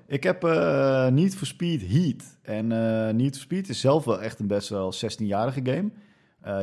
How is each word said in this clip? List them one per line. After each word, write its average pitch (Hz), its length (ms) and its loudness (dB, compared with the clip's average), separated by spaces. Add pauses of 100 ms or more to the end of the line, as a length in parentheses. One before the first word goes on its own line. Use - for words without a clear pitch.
Ik 139 160 -4
heb, 185 220 0
eh, 139 640 2
Need 156 300 4
for - 100 -6
Speed 170 420 -4
Heat. 139 540 0
En, 110 300 -2
eh, 113 420 0
Need 131 180 2
for - 100 -12
Speed 190 260 -4
is 120 120 -6
zelf 147 240 4
wel 104 160 0
echt 107 180 -8
een 107 80 -4
best 101 220 0
wel 95 240 -2
zestienjarige 110 720 -2
game. 165 260 -2 (500)
Eh, 98 220 -6